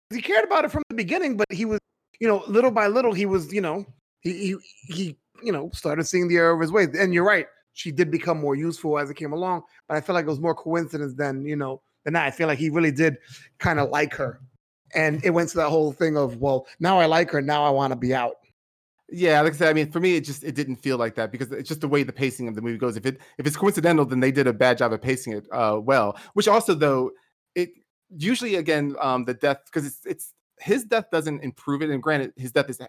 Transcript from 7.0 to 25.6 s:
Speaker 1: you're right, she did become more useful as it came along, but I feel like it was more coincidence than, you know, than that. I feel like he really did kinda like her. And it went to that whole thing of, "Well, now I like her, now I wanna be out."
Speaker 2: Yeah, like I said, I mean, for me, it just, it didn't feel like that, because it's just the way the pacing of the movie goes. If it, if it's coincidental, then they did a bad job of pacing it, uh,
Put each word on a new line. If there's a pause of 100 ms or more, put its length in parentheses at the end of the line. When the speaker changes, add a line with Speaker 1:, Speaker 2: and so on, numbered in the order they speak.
Speaker 1:
you're
right, (260)
she
did
become
more
useful
as
it
came
along, (260)
but
I
feel
like
it
was
more
coincidence
than,
you
know, (220)
than
that.
I
feel
like
he
really
did (420)
kinda
like
her. (540)
And
it
went
to
that
whole
thing
of,
"Well, (140)
now
I
like
her,
now
I
wanna
be
out." (760)
Speaker 2:
Yeah,
like
I
said,
I
mean,
for
me,
it
just,
it
didn't
feel
like
that,
because
it's
just
the
way
the
pacing
of
the
movie
goes.
If
it, (180)
if
it's
coincidental,
then
they
did
a
bad
job
of
pacing
it,
uh,